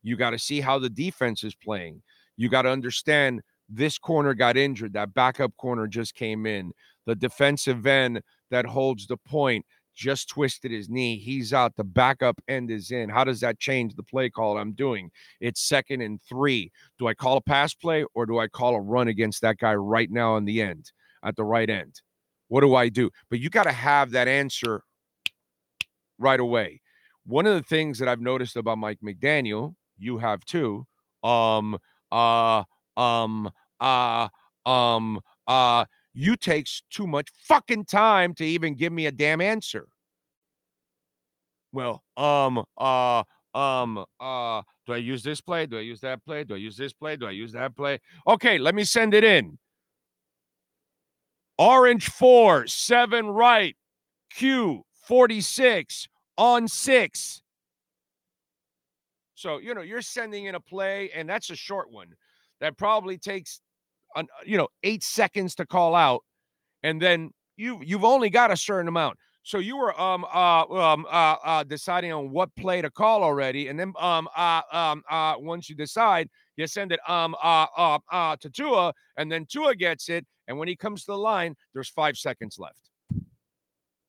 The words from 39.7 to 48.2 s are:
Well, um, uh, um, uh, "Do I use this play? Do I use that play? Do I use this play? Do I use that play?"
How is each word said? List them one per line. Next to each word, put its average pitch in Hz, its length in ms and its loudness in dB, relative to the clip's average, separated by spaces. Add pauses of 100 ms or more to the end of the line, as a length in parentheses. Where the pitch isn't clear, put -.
Well, 123 320 -8 (140)
um, 135 480 2 (120)
uh, 123 460 2 (320)
um, 123 500 -2 (140)
uh, 120 440 -6 (220)
"Do 120 100 -8
I - 20 -4
use 120 260 -6
this 147 180 -8
play? 170 260 -4
Do 117 120 -10
I 110 40 -10
use 117 180 -14
that 131 240 -10
play? 151 180 -10
Do 107 120 -12
I - 20 -8
use 101 200 -12
this 139 160 -10
play? 151 220 -10
Do 120 140 -8
I - 20 -10
use 107 220 -12
that 123 240 -8
play?" 139 240 -4 (260)